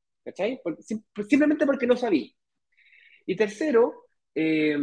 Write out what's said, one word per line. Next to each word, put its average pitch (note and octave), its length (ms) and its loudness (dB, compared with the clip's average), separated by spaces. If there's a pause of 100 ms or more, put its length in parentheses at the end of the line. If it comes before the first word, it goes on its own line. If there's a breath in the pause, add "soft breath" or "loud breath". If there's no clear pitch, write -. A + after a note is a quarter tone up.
(240)
¿Cachai? G#3 400 -6
Por-, D#3+ 200 -6
sim-, G#3+ 200 -8 (240)
simplemente D4 380 2
porque C#4 220 -2
no A#3+ 100 2
sabí. G3+ 380 -2 (920 soft breath)
Y F#3 100 -4
tercero, A3+ 760 0 (260)
eh, D#3 480 0